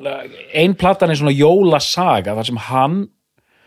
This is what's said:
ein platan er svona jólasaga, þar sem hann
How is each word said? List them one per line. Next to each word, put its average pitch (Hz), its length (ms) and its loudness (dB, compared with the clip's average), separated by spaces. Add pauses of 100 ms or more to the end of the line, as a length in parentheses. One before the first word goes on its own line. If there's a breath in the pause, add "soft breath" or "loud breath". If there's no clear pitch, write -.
(580)
ein 175 160 2
platan 180 400 0
er 143 60 -2
svona 143 160 0
jólasaga, 151 1000 2
þar 110 160 -6
sem 120 80 -6
hann 131 380 -2 (720)